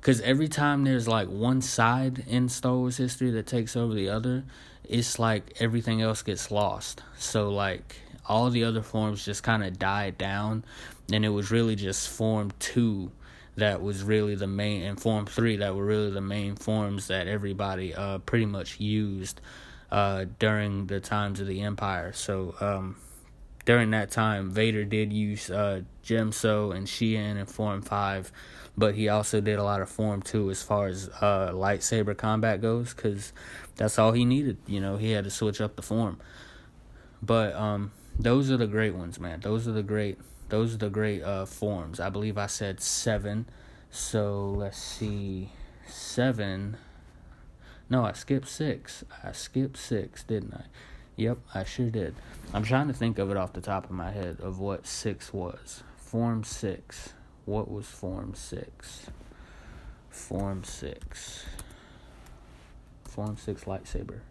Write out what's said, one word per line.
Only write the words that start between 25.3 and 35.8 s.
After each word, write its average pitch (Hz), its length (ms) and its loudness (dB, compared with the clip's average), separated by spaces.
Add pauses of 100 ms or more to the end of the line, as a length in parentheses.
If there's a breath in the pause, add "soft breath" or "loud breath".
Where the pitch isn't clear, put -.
uh, 98 320 0 (220)
Gemso 107 680 2
and 95 120 -4
Shien 107 500 0
in 98 100 -4
Form 101 360 -2
five, 98 480 0 (480 loud breath)
but 104 160 6
he 107 140 2
also 107 320 4
did 104 180 2
a 101 60 2
lot 101 180 2
of 92 60 -4
Form 104 340 0
two 104 260 0
as 95 140 -2
far 101 240 2
as, 95 220 -4 (120)
uh, 98 320 4
lightsaber 101 640 2
combat 110 440 2
goes, 117 340 0
'cause 101 380 -2 (420 loud breath)
that's - 240 2
all 110 140 10
he 120 120 6
needed. 131 340 4 (100)
You 101 120 -2
know, 98 160 -2
he 107 140 0
had 104 140 2
to 101 60 -4
switch 104 300 0
up 107 140 -2
the - 80 -10